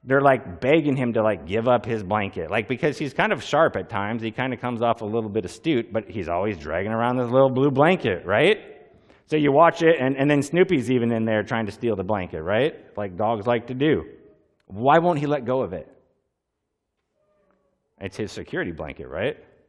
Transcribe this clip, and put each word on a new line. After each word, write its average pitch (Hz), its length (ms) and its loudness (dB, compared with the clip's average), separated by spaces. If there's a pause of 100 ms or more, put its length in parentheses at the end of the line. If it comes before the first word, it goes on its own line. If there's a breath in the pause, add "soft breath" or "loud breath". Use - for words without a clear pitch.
they're, 135 160 4
like, 131 400 2
begging 143 340 2
him 123 180 -2
to, 113 80 2
like, 101 240 0
give 110 220 -2
up 123 180 2
his 113 160 -4
blanket. 98 480 -4
Like, 107 200 -4
because 143 280 -2
he's 143 160 -8
kind 202 200 0
of 123 100 -6
sharp 147 320 2
at 92 140 -6
times. 107 320 -4
He 113 100 -4
kinda 127 240 -4
comes 120 260 -6
off 117 200 0
a 110 40 -8
little 110 240 -4
bit 101 140 -2
astute, 117 480 -2
but - 180 -6
he's 87 200 -6
always 92 280 -2
dragging 85 360 -4
around 120 240 0
this 123 120 -2
little 135 200 4
blue 135 220 2
blanket, 135 540 2
right? 117 340 2 (680 soft breath)
So 156 100 -4
you 147 160 2
watch 165 300 6
it, 165 180 6
and, 135 160 0
and 139 160 2
then 143 100 4
Snoopy's 160 480 2
even 120 220 2
in 113 140 0
there 107 180 0
trying 113 220 -2
to 98 80 -8
steal 110 240 -2
the 95 60 -4
blanket, 92 380 -4
right? 107 340 0 (220)
Like 98 200 -8
dogs 107 280 -2
like 120 220 -2
to 127 60 -10
do. 127 320 0 (600)
Why 135 320 2
won't 170 200 0
he 143 80 -4
let 143 180 -4
go 127 160 -2
of 92 120 -4
it? 80 140 -10 (2250)
It's 95 140 -12
his 104 160 -8
security 110 400 -8
blanket, 73 360 -12
right? 90 300 -6 (320)